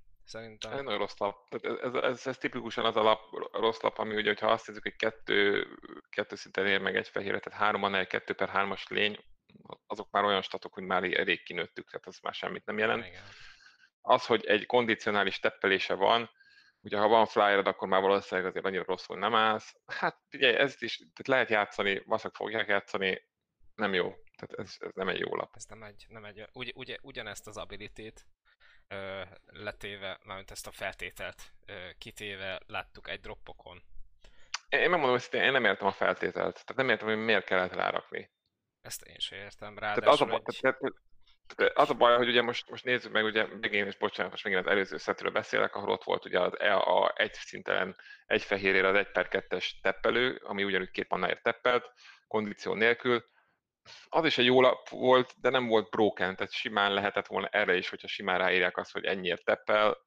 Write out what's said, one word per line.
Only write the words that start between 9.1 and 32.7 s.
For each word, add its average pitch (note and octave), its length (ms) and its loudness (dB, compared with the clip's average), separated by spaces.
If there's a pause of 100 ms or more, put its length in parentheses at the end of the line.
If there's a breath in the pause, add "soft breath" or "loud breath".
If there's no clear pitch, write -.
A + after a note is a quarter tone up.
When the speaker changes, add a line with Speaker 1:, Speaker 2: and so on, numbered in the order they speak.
Speaker 2:
azok G2+ 240 -12
már G2+ 140 2
olyan G2 180 2
statok, - 320 -10
hogy G2 80 -10
már F#2 220 0
elég F2+ 380 0
kinőttük, E2+ 480 -10
tehát - 160 -14
az F#2 160 -18
már - 120 -6
semmit F#2 300 -8
nem G#2 140 -8
jelent. A2+ 280 0
Speaker 1:
Igen. - 160 -18 (800 loud breath)
Speaker 2:
Az, - 260 4
hogy A2+ 200 2
egy G#2 200 2
kondicionális G#2 720 2
teppelése F#2+ 560 0
van, A2 360 2 (500 soft breath)
ugye G#2 180 -6
ha G#2 100 4
van A2+ 180 8
flyerod, G2+ 400 4
akkor G2 220 -2
már F#2+ 120 4
valószínűleg F#2+ 500 2
azért F2 160 -4
annyira F#2+ 180 -2
rosszul - 340 -6
nem G#2+ 160 0
állsz. A2 420 0 (100)
Hát - 320 -4 (140)
ugye C3 260 2
ezt C3+ 240 0
is, A2+ 140 -6
tehát - 300 -18
lehet B2+ 240 2
játszani, G2+ 400 0
valószínűleg G#2 460 -4
fogják G#2 320 -4
játszani, G2 540 0 (520)
nem G2+ 200 -2
jó. F#2 200 0 (220)
Tehát - 220 -16
ez, - 200 -12
ez F2+ 160 -12
nem F#2+ 140 -6
egy F2+ 100 -2
jó - 160 -4
lap. - 200 -6
Speaker 1:
Ez G2+ 100 -20
nem A2 180 -20
egy, G#2 260 -20
nem A2 160 -18
egy, G#2 280 -18
ugy-, B2+ 220 -12
ugye, B2 280 -14
ugyanezt A#2 440 -14
az G#2+ 100 -16
ability-t, G#2 680 -14 (640 soft breath)
ö, G2 340 -10 (240)
letéve, G2+ 760 -12
mármint G2 260 -14
ezt - 160 -14
a G2+ 60 -16
feltételt, F#2 680 -10 (240)
ö, F#2 220 -14 (100)
kitéve G2 680 -10
láttuk - 420 -12